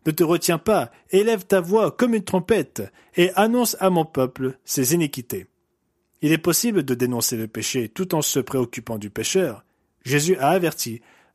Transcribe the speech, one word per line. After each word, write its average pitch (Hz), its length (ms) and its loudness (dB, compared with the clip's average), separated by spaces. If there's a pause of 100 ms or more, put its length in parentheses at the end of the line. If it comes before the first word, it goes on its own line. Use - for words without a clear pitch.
ne 156 60 0
te 156 120 2
retiens 170 340 2
pas, 160 340 0 (200)
élève 208 340 2
ta 190 160 4
voix 180 300 2
comme 240 240 0
une 208 80 -2
trompette, 180 580 -2 (340)
et 180 200 4
annonce 226 440 2
à 190 100 4
mon 175 140 2
peuple 131 640 -2
ses 135 280 0
iniquités. » 131 520 -4 (760)
Il 151 120 2
est 160 40 2
possible 175 460 0
de 127 120 -2
dénoncer 120 420 -2
le 110 100 -6
péché 110 400 -6
tout 180 280 -6
en 151 60 0
se - 180 -2
préoccupant 120 580 -4
du 104 120 -10
pécheur. 117 540 -2 (400)
Jésus 147 340 0
a 135 120 2
averti, « 156 520 -2 (320)